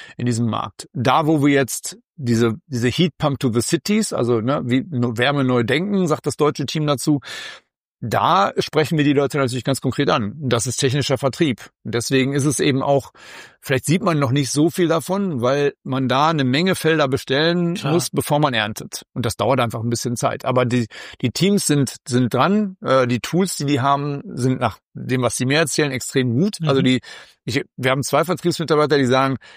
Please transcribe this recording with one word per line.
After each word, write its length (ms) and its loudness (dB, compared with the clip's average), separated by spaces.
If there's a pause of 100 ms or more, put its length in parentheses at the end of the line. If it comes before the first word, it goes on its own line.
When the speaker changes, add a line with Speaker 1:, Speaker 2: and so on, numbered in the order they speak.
(180)
Speaker 1:
in 80 -4
diesem 240 0
Markt. 420 -8
Da, 360 0
wo 180 4
wir 80 4
jetzt 420 -2 (200)
diese, 400 2 (100)
diese 220 -2
Heat 300 0
Pump 200 -2
to 140 0
the 100 2
Cities, 500 -2
also, 280 0
ne, 240 -2
wie 260 0
no-, 260 -2
Wärme 280 0
neu 180 2
denken, 460 0
sagt 180 -2
das 100 -4
deutsche 300 0
Team 220 -2
dazu, 320 0 (840)
da 540 2
sprechen 400 0
wir 80 2
die 80 4
Leute 240 2
natürlich 260 -2
ganz 200 -2
konkret 260 -2
an. 300 0
Das 280 -2
ist 120 -4
technischer 400 0
Vertrieb. 500 -2 (160)
Und 100 -6
deswegen 380 0
ist 140 0
es 120 0
eben 240 0
auch, 280 0 (500)
vielleicht 240 -2
sieht 180 0
man 160 2
noch 120 0
nicht 200 0
so 200 2
viel 180 0
davon, 540 -2
weil 320 0 (100)
man 240 -2
da 220 4
eine 140 2
Menge 320 2
Felder 320 2
bestellen 640 0
Speaker 2:
Klar. 180 -4
Speaker 1:
muss, 160 0
bevor 300 0
man 160 2
erntet. 480 -4 (100)
Und 140 -4
das 100 -2
dauert 240 2
einfach 220 -2
ein 80 -2
bisschen 260 -2
Zeit. 300 -4
Aber 180 2
die, 220 2 (340)
die 100 0
Teams 360 2
sind, 300 2 (120)
sind 240 2
dran. 500 0
Äh, 240 4
die 140 0
Tools, 360 -2
die 100 -4
die 160 0
haben, 400 0 (100)
sind 280 0
nach 180 -2 (160)
dem, 260 -4
was 160 0
sie 80 -2
mir 140 2
erzählen, 340 0
extrem 400 -2
gut. 280 0
Speaker 2:
Mhm. 100 -2
Speaker 1:
Also 100 4
die, 200 2 (440)
ich, 180 -2 (140)
wir 140 0
haben 120 0
zwei 220 2
Vertriebsmitarbeiter, 720 0
die 80 4
sagen, 320 2 (200)